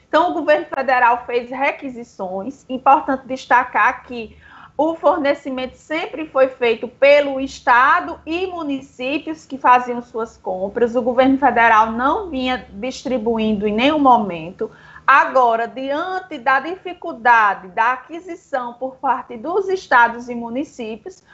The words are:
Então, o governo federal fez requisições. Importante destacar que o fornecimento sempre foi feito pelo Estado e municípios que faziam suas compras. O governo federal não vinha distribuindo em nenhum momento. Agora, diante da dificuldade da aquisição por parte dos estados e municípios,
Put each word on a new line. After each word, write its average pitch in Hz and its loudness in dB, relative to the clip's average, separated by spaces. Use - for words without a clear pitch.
Então, 330 2
o - -4
governo 302 0
federal 247 2
fez 240 -4
requisições. 240 -6
Importante 269 2
destacar 240 0
que 233 -12
o 320 0
fornecimento 277 -2
sempre 320 -8
foi 269 2
feito 233 -2
pelo 277 4
Estado 269 2
e 349 -4
municípios 294 -8
que 269 -12
faziam 247 2
suas 226 -10
compras. 202 -2
O 254 0
governo 262 2
federal 226 4
não 302 -2
vinha 254 -4
distribuindo 220 -2
em 208 -2
nenhum 285 2
momento. 208 0
Agora, 254 4
diante 302 -6
da 262 2
dificuldade 240 -2
da 226 0
aquisição 277 -10
por 262 -10
parte 247 -4
dos 370 -2
estados 240 0
e 240 -8
municípios, 233 -10